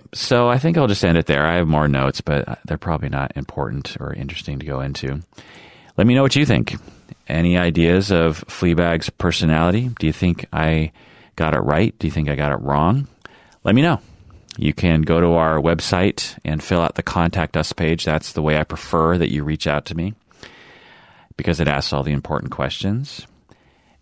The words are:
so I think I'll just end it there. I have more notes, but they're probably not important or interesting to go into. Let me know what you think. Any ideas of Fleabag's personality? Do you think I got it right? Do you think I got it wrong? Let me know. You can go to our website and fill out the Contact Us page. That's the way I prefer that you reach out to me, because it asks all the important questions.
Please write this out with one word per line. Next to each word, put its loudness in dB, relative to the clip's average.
so 2
I 2
think 0
I'll 4
just 0
end 4
it 0
there. 2
I 2
have 2
more 2
notes, 0
but -4
they're -6
probably -4
not -4
important -8
or -10
interesting -10
to -12
go -6
into. -6
Let 4
me 6
know 4
what 2
you 2
think. 0
Any 2
ideas 2
of 2
Fleabag's 0
personality? 0
Do -2
you 2
think -2
I 0
got 0
it 2
right? 0
Do -2
you -2
think -2
I -2
got 0
it -2
wrong? 2
Let 4
me 6
know. 2
You 0
can 2
go 2
to 4
our 2
website 0
and -4
fill 0
out -2
the -6
Contact -2
Us -2
page. -2
That's -2
the -4
way 2
I 0
prefer 0
that 0
you -2
reach -4
out -2
to -10
me, -4
because 0
it 2
asks -2
all 0
the -2
important -4
questions. -6